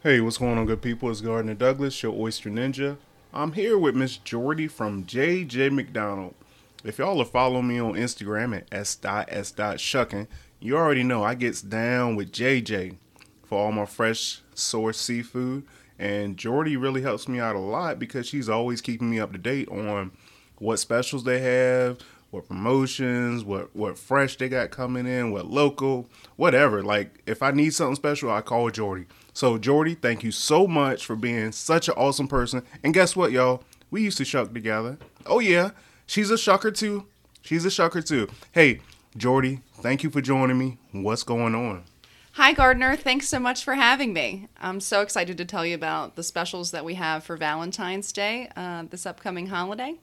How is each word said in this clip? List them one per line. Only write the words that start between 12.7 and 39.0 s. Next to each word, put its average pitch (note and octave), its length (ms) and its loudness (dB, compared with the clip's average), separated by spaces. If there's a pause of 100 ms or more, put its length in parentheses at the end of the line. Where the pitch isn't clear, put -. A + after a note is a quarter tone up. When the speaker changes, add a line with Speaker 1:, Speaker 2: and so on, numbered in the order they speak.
Speaker 1:
for G2+ 160 -2
all G#2+ 100 0
my G#2+ 160 -2
fresh - 540 -2 (160)
source A2 420 -2
seafood. B2+ 680 -4 (360)
And G2+ 360 -4
Jordy C#3+ 400 -2
really C3 260 -2
helps A#2+ 260 -4
me B2 100 -4
out A2+ 160 -2
a F#2+ 60 -2
lot B2+ 400 -4
because B2 260 -6
she's C3 220 -4
always A#2 320 0
keeping A#2 280 -4
me A2+ 120 0
up G#2 100 -4
to G2 80 -12
date B2+ 300 -4
on G2+ 420 -6 (480)
what G#2+ 220 0
specials B2 420 -2
they B2+ 160 0
have, B2+ 640 2 (320)
what F#2 160 -12
promotions, B2 960 0
what, G2 320 -6
what G2+ 200 -4
fresh C3+ 400 0
they C3 120 -4
got B2 240 -2
coming B2 340 -4
in, B2 240 -2
what F#2 160 -4
local, C3+ 640 0 (260)
whatever. C3 480 4
Like, G#2 420 -2
if A2 160 -4
I C#3 120 4
need D3 200 4
something C#3+ 220 0
special, C#3 380 -2
I G#2+ 80 2
call A#2 300 0
Jordy. G2 360 -4 (280)
So, A#2+ 220 2
Jordy, D3 380 4
thank A#2 280 0
you A2+ 80 0
so E3+ 360 4
much C#3+ 400 2
for A2+ 100 -4
being A2 360 -2
such - 360 2
an - 80 0
awesome C3+ 320 2
person. B2+ 340 0 (220)
And D3+ 80 4
guess F3+ 240 4
what, E3+ 160 2
y'all? B2+ 300 4 (280)
We G#3+ 120 0
used G#3 160 0
to C3 80 -2
shuck A2+ 260 -2
together. A2+ 460 -4 (260)
Oh, - 140 2
yeah. F#3 320 4 (340)
She's G#3 260 0
a A3+ 40 6
shucker, G#3 360 4
too. G#3 360 -2 (340)
She's E3 240 0
a F#3+ 60 2
shucker, E3 360 2
too. A#2 220 2 (240)
Hey, D3+ 280 6 (360)